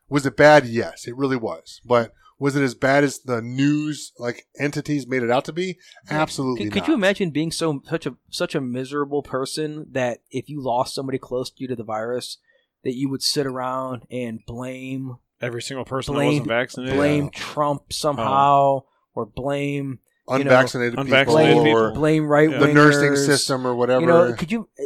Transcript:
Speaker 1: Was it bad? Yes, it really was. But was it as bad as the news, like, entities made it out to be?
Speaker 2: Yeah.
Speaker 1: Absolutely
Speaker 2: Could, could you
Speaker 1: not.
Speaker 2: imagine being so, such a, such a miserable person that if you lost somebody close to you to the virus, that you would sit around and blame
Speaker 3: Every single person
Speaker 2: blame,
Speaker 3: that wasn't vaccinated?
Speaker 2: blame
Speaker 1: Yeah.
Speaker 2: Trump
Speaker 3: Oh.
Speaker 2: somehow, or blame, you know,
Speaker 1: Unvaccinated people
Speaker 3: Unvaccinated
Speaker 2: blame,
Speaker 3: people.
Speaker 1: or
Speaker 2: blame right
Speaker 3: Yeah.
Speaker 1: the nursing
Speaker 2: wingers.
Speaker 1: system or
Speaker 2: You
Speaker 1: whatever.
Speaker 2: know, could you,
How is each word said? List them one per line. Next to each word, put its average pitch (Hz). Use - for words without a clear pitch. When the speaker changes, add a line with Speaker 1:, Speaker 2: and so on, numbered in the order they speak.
Speaker 1:
Was 135
it 135
bad? 147
Yes, 113
it 123
really 131
was. 120
But 117
was 139
it 147
as 120
bad 139
as 131
the 120
news, 143
like, 120
entities 147
made 127
it 117
out 135
to 175
be? 180
Speaker 2:
Yeah. 151
Speaker 1:
Absolutely 131
Speaker 2:
Could, 104
could 202
you 320
Speaker 1:
not. 262
Speaker 2:
imagine 190
being 151
so, 151
such 165
a, 127
such -
a 143
miserable 135
person 151
that 123
if 160
you 147
lost 127
somebody 131
close 127
to -
you 131
to 127
the 117
virus, 113
that 131
you 135
would 135
sit 147
around 127
and 117
blame 131
Speaker 3:
Every 120
single 131
person 135
Speaker 2:
blame, 143
Speaker 3:
that 147
wasn't 143
vaccinated? 127
Speaker 2:
blame 147
Speaker 1:
Yeah. 143
Speaker 2:
Trump 147
Speaker 3:
Oh. -
Speaker 2:
somehow, 139
or 120
blame, 139
you 127
know, 139
Speaker 1:
Unvaccinated 123
people 135
Speaker 3:
Unvaccinated 156
Speaker 2:
blame, 151
Speaker 3:
people. 113
Speaker 1:
or 110
Speaker 2:
blame 156
right 147
Speaker 3:
Yeah. 135
Speaker 1:
the 147
nursing 147
Speaker 2:
wingers. 139
Speaker 1:
system 135
or 127
Speaker 2:
You 120
Speaker 1:
whatever. 127
Speaker 2:
know, 170
could 156
you, 226